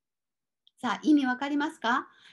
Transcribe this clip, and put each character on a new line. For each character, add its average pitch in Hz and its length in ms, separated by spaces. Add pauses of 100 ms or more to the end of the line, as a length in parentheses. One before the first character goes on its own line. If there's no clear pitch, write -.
(800)
さ 226 120
あ、 - 80
意 302 120
味 285 120
わ 247 120
か 277 100
り 294 80
ま 294 160
す - 80
か？ 254 300 (240)